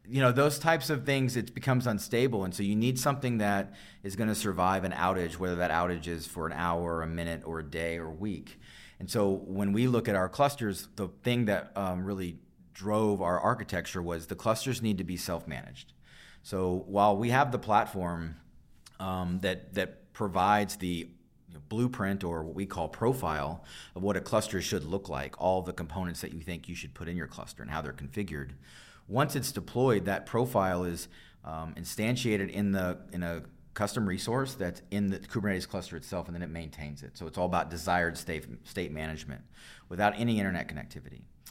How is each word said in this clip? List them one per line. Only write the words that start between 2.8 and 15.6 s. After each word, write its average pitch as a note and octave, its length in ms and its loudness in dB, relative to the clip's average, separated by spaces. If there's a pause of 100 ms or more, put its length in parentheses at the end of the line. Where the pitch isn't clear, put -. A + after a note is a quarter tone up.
something C3+ 400 0
that G2+ 340 2 (300)
is G2 120 -8
gonna A2 200 2
survive F#2+ 480 2
an F#2 80 0
outage, F2 480 0
whether F2+ 160 0
that F2 160 2
outage E2+ 360 2
is E2 200 -6
for E2 180 -4
an E2 80 -2
hour, E2+ 480 0
a D#2+ 60 -4
minute, E2 380 -4
or D#2+ 140 -6
a D#2+ 40 -6
day, E2 340 -4
or E2 100 -6
a D#2+ 40 -8
week. F2+ 480 -8 (400)
And F#2 100 -8
so G2+ 220 4
when G2 400 0
we A2+ 160 4
look A#2 220 2
at G#2 60 4
our F#2 140 4
clusters, A#2+ 640 0
the G2 120 -4 (160)
thing A#2+ 220 2
that, F#2+ 300 0
um, F#2 300 -2
really F#2+ 320 -4 (360)
drove G#2 480 2
our F2 180 4
architecture F#2+ 640 0
was E2+ 260 -4
the G2 80 -6
clusters A#2 460 0
need A2 180 2
to F#2+ 40 -2
be F2 140 -4
self-managed. D#2+ 760 -8 (500)